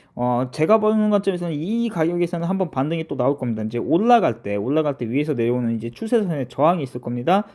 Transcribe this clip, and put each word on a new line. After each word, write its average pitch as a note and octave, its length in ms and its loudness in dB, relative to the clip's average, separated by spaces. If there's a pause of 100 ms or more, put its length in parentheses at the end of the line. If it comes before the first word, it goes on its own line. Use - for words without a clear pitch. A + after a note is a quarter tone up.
(140)
어, B2 380 0
제가 F3 260 4
보는 G#3+ 320 2
관점에서는 F3+ 440 0
이 A3 340 -2
가격에서는 E3+ 580 -2
한번 F#3 240 -2
반등이 D#3 380 -2
또 C#3+ 80 -6
나올 C3 220 2
겁니다. A2+ 260 -2
이제 A2 120 -4
올라갈 F3 640 2
때, G2+ 120 -4
올라갈 C#3 440 0
때 A#2 120 -4
위에서 D3 240 0
내려오는 A#2+ 400 0
이제 A2+ 160 -6
추세선의 F#3+ 580 -2
저항이 D#3+ 360 0
있을 B2+ 160 -10
겁니다. B2+ 440 0 (100)